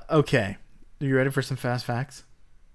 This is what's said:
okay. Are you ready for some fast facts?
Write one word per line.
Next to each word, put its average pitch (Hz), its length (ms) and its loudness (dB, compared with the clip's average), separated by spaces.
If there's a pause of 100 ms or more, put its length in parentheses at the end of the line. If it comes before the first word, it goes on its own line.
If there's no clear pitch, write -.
(100)
okay. 135 460 2 (440)
Are - 40 -4
you 135 120 2
ready 131 140 2
for 131 120 0
some 127 140 -6
fast 123 280 -4
facts? 120 400 -6 (500)